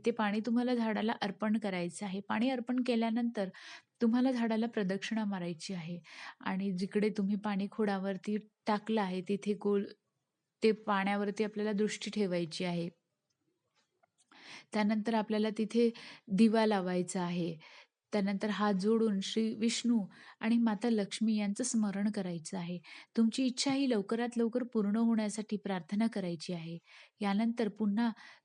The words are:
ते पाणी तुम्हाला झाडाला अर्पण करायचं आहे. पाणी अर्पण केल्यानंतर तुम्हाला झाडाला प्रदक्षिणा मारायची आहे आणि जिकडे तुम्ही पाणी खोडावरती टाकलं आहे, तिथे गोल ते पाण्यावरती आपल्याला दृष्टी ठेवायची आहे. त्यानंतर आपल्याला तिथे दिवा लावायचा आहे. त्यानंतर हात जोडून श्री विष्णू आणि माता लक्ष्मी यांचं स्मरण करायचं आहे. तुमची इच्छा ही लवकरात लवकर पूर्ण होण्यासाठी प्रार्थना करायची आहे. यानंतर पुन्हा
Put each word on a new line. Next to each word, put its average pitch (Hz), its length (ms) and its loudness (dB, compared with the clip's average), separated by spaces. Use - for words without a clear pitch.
ते 233 60 2
पाणी 214 340 2
तुम्हाला 247 300 2
झाडाला 220 360 0
अर्पण 214 460 -2
करायचं 185 480 -4
आहे. 190 140 -6
पाणी 214 300 0
अर्पण 247 360 -2
केल्यानंतर 233 640 0
तुम्हाला 247 300 4
झाडाला 233 340 0
प्रदक्षिणा 214 600 -2
मारायची 175 480 -6
आहे 170 260 -8
आणि 190 320 -2
जिकडे 196 380 0
तुम्ही 208 260 -2
पाणी 202 360 -2
खोडावरती 196 640 -2
टाकलं 214 340 0
आहे, 185 200 -2
तिथे 202 320 -2
गोल 202 320 0
ते 220 80 6
पाण्यावरती 202 720 0
आपल्याला 214 280 -2
दृष्टी 208 400 -2
ठेवायची 180 520 0
आहे. 175 260 -2
त्यानंतर 214 400 0
आपल्याला 214 340 0
तिथे 233 320 2
दिवा 220 380 6
लावायचा 185 560 0
आहे. 175 360 -2
त्यानंतर 202 380 0
हात 208 240 2
जोडून 214 460 4
श्री 220 340 0
विष्णू 233 520 0
आणि 226 180 2
माता 226 320 2
लक्ष्मी 214 460 2
यांचं 208 280 0
स्मरण 208 480 0
करायचं 185 460 -4
आहे. 175 220 -6
तुमची 226 280 4
इच्छा 254 280 0
ही 269 160 2
लवकरात 233 480 0
लवकर 233 260 0
पूर्ण 214 320 0
होण्यासाठी 220 600 0
प्रार्थना 196 500 0
करायची 180 460 -4
आहे. 165 240 -8
यानंतर 220 460 0
पुन्हा 220 420 0